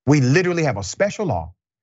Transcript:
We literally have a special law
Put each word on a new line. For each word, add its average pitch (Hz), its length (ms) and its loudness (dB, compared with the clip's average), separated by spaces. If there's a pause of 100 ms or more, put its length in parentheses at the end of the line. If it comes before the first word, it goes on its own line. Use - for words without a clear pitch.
We 147 140 6
literally 170 440 2
have 123 120 -2
a 98 60 -6
special 202 440 -4
law 82 260 -4 (300)